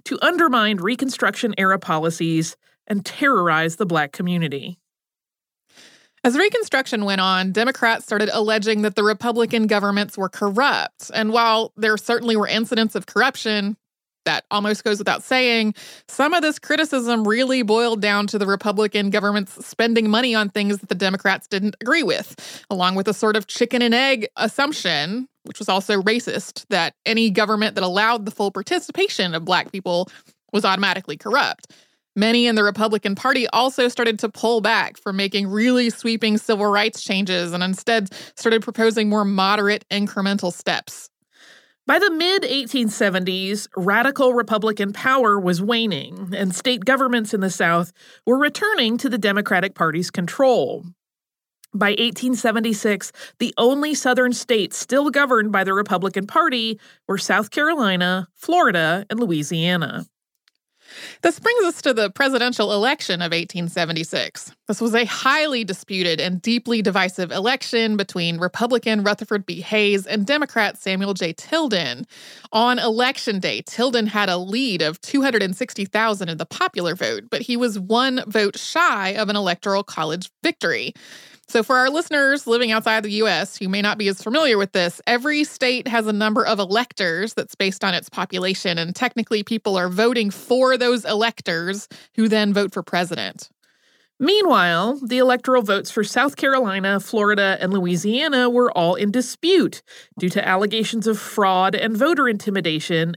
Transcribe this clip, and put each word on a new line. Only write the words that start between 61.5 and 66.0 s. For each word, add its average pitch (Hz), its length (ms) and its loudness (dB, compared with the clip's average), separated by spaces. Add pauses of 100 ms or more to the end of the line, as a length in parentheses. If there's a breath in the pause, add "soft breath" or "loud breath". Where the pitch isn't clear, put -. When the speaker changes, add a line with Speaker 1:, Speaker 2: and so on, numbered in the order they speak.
Speaker 2:
us 349 180 -2
to 269 120 2
the 214 160 0
presidential 247 600 0
election 208 520 0
of 170 100 -2
eighteen 170 340 -4
seventy-six. 160 840 -4 (160)
This 208 100 -2
was 226 160 0
a 240 120 2
highly 269 580 0
disputed 180 560 -4